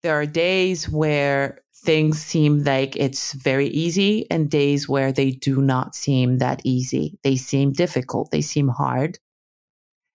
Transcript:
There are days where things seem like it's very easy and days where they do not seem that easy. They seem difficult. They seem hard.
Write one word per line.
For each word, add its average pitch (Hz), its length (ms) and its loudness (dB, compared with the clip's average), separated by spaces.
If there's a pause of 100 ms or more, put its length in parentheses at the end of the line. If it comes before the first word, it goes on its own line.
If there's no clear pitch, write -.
There 156 160 0
are 147 80 -2
days 180 600 0
where 143 760 0 (180)
things 156 400 2
seem 147 440 2
like 139 320 0
it's - 340 -2
very 135 360 0
easy 190 640 0
and 160 200 0
days 143 400 2
where 135 240 0
they 135 180 2
do 135 300 0
not 131 340 0
seem 127 440 0
that 127 260 0
easy. 131 580 -2
They 135 140 2
seem 139 340 0
difficult. 135 600 -2
They 156 100 0
seem 147 260 -2
hard. 131 500 -2 (960)